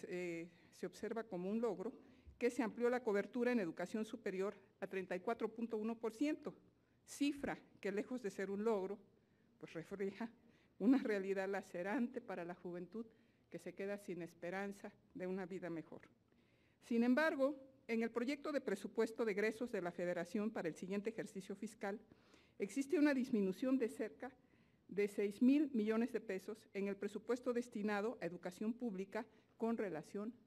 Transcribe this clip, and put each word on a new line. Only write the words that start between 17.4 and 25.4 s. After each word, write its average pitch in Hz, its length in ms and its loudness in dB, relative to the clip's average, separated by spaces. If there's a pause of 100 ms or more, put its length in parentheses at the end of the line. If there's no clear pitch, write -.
en 226 140 0
el 226 80 0
proyecto 285 420 2
de 285 80 4
presupuesto 220 640 2
de 220 100 6
egresos 220 380 4
de 190 120 2
la 175 80 0
Federación 175 580 0
para 208 180 -2
el 160 60 2
siguiente 196 380 -2
ejercicio 196 440 -6
fiscal, 208 460 -6 (560)
existe 277 400 0
una 294 160 8
disminución 240 640 2
de 240 100 2
cerca 220 440 -8 (560)
de 202 200 2
seis 202 340 -2